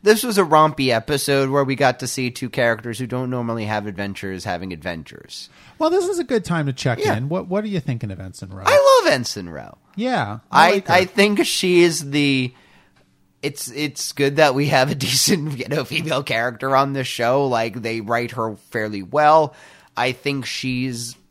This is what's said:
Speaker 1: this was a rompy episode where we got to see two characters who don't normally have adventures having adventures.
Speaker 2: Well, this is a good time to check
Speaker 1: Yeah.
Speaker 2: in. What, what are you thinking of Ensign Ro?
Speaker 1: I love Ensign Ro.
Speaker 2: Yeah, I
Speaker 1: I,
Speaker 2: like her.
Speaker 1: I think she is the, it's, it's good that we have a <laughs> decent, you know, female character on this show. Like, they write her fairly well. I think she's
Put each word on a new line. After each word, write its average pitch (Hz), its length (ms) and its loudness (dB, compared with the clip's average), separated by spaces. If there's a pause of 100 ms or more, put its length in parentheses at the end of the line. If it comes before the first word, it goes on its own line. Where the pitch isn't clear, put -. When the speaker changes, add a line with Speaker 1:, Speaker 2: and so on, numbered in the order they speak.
Speaker 1:
this 220 220 4
was 214 120 4
a 196 60 4
rompy 151 460 4
episode 135 600 0
where 139 140 2
we 135 120 -2
got 127 240 2
to 127 80 -8
see 127 240 -4
two 123 180 -8
characters 117 500 -2
who 127 80 -6
don't 127 220 -6
normally 117 340 -4
have 107 240 -4
adventures 98 560 -8
having 92 300 -6
adventures. - 760 -12 (320)
Speaker 2:
Well, 320 100 2
this 359 200 0
is 359 100 -2
a 330 60 -4
good 226 180 0
time 160 220 -2
to 135 80 -4
check 131 280 -2
Speaker 1:
Yeah. 415 140 0
Speaker 2:
in. 127 140 -4
What, 185 180 -4
what 196 160 -2
are 220 40 -8
you 196 120 -2
thinking 113 320 -6
of 92 80 -12
Ensign 92 300 -14
Ro? 95 180 -12
Speaker 1:
I 539 380 6
love 320 80 4
Ensign 104 340 -4
Ro. 67 300 -14 (180)
Speaker 2:
Yeah, 170 440 -4 (120)
I 156 160 8
Speaker 1:
I, 185 40 6
Speaker 2:
like 196 180 0
her. 165 40 4
Speaker 1:
I 185 120 6
think 202 400 2
she 180 360 2
is 156 300 2
the, 139 420 0 (880)
it's, 143 300 -8
it's 147 400 -8
good 143 260 0
that 147 180 6
we 143 120 0
have 135 240 2
a - 40 -2
<laughs> - 0 -
decent, 139 640 0
you 120 120 -8
know, 143 160 -2
female 151 380 -4
character 120 520 -2
on 139 180 2
this 131 140 -4
show. 131 400 0
Like, 117 340 -2
they 113 200 -4
write 117 300 -4
her 113 240 -4 (140)
fairly 107 320 -6
well. 151 540 4 (420)
I 127 160 0
think 139 320 -4
she's 127 680 -6 (160)